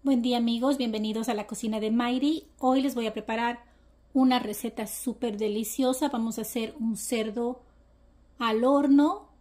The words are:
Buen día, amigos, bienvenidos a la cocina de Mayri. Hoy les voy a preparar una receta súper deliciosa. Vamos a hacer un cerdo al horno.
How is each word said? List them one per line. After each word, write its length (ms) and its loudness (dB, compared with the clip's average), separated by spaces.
Buen 160 4
día, 140 0
amigos, 420 0
bienvenidos 500 -2
a 60 0
la 140 -6
cocina 320 -4
de 100 -2
Mayri. 560 0
Hoy 200 4
les 140 -2
voy 140 -2
a 40 -6
preparar 520 -4
una 260 4
receta 480 -6
súper 500 -6
deliciosa. 760 0
Vamos 280 -4
a 40 -6
hacer 360 -6
un 180 -2
cerdo 680 -4
al 240 0
horno. 800 4